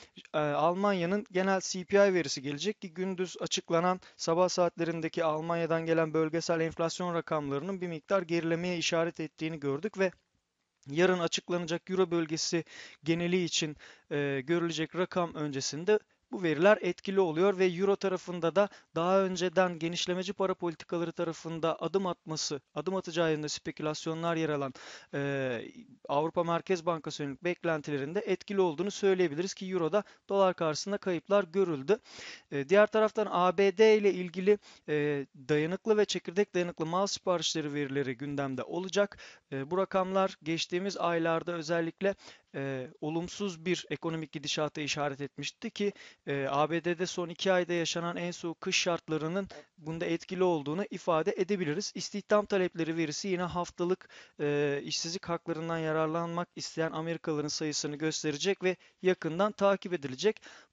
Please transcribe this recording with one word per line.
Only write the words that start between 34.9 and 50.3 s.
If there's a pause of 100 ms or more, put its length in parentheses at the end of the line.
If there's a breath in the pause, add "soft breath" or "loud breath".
dayanıklı
ve
çekirdek
dayanıklı
mal
siparişleri
verileri
gündemde
olacak. (340 loud breath)
E,
bu
rakamlar
geçtiğimiz
aylarda
özellikle, (400 loud breath)
e, (140)
olumsuz
bir
ekonomik
gidişata
işaret
etmişti
ki, (340 loud breath)
e,
A
B
D'de
son
iki
ayda
yaşanan
en
soğuk
kış
şartlarının (300 loud breath)
bunda
etkili